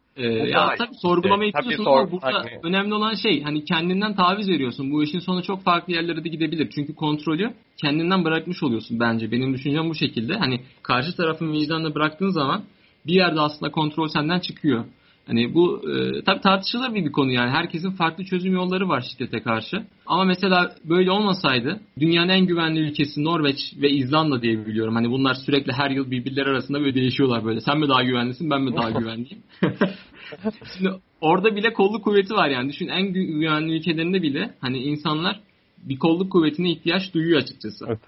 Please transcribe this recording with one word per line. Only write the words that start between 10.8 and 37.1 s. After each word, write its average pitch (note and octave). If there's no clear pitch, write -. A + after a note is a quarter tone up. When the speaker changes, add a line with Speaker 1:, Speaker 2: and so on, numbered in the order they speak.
Speaker 1:
karşı C3
tarafın D#3+
vicdanına D3+
bıraktığın D3+
zaman D3
bir D#3+
yerde E3+
aslında D3+
kontrol D#3
senden D#3
çıkıyor. C#3
Hani A#2+
bu, E3+
e, B1+
tabii G3
tartışılır A3
bir, G3
bir C#3+
konu C3+
yani. B2
Herkesin E3+
farklı F3
çözüm F#3
yolları F#3
var C3
şiddete A#2
karşı. A2+
Ama F3
mesela F3+
böyle F3+
olmasaydı F#3
dünyanın E3+
en F#3
güvenli E3
ülkesi D3
Norveç D#3
ve C#3+
İzlanda C#3
diye A2
biliyorum. A2
Hani A#2
bunlar C3
sürekli C3+
her C#3
yıl C3+
birbirleri C3
arasında C#3
böyle C#3+
değişiyorlar B2+
böyle. A2+
"Sen C#3+
mi D3+
daha C3
güvenlisin, B2+
ben C#3
mi B2+
daha A#2
Speaker 2:
<laughs> A#2+
Speaker 1:
güvenliyim?" A2+
<laughs> D#3+
Şimdi F#3+
orada F#3
bile A3
kolluk G#3+
kuvveti G3+
var F3+
yani. C3+
Düşün, C#3+
en E3+
gü-, F#3
güvenli D#3+
ülkelerinde E3
bile D#3
hani C3
insanlar D3+
bir C3
kolluk E3+
kuvvetine E3+
ihtiyaç E3+